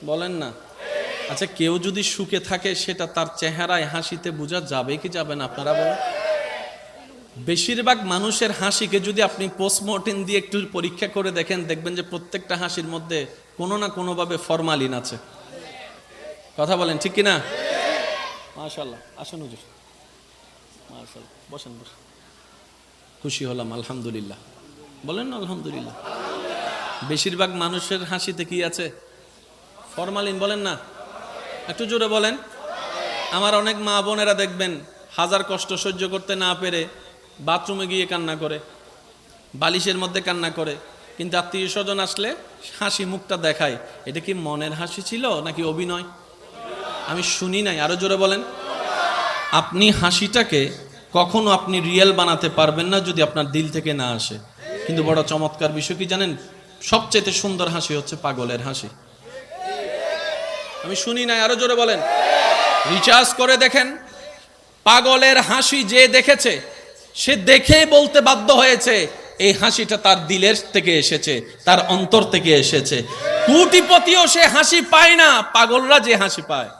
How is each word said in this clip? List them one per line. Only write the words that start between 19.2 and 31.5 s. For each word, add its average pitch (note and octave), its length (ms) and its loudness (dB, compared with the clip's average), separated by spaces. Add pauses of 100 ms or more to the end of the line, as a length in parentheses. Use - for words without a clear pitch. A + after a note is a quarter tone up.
আসেন D#3+ 200 -16
হুজুর, A#2+ 160 -16 (1300)
মাশাআল্লাহ, - 600 -20
বসেন, B2+ 220 -18
বসেন। A#2 300 -20 (1160)
খুশি C#3+ 240 -8
হলাম, B2 280 -10
আলহামদুলিল্লাহ, A#2 640 -12 (680)
বলেন G3 220 -10
না B3+ 80 -12
আলহামদুলিল্লাহ। D3+ 580 -12 (1120)
বেশিরভাগ F3+ 460 -4
মানুষের F3+ 500 -6
হাসিতে F3 420 -8
কি F3+ 180 -6
আছে? E3+ 280 -8 (1040)
ফরমালিন, G3 440 -6
বলেন G3+ 200 -4
না, F#3 180 -6 (880)